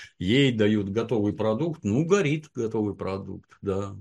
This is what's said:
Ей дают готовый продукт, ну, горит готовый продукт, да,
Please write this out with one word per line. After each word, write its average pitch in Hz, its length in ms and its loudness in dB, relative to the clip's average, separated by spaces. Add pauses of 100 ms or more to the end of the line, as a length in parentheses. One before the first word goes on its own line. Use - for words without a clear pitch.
(180)
Ей 123 340 4
дают 107 380 2
готовый 107 440 0
продукт, 113 500 -2
ну, 117 220 2
горит 160 500 0
готовый 110 400 -2
продукт, 95 640 -8
да, 98 400 -4